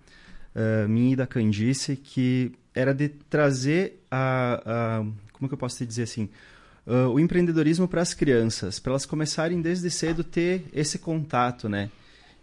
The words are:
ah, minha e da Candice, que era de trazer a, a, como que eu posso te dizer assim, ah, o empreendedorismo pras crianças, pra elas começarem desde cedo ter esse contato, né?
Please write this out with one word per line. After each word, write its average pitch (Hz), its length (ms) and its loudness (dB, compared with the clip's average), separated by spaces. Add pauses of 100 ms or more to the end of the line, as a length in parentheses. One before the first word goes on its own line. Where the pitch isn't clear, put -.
(540)
ah, 110 340 2
minha 120 260 4
e - 20 0
da 127 100 0
Candice, 120 720 0
que 127 560 0 (240)
era 131 180 2
de 147 160 0
trazer 147 1000 0
a, 127 540 0
a, 113 400 -2 (260)
como 135 160 -6
que 139 60 -10
eu 139 40 -4
posso 123 200 -6
te 131 80 -6
dizer 117 180 -4
assim, 110 260 -4 (560)
ah, 127 240 2
o 127 100 2
empreendedorismo 170 680 2
pras 170 260 -2
crianças, 113 640 2
pra - 140 -4
elas 135 140 -2
começarem 160 560 -2
desde 175 280 -2
cedo 165 340 -2
ter 175 500 -2
esse 151 260 -2
contato, 127 680 -2
né? 101 220 -2 (540)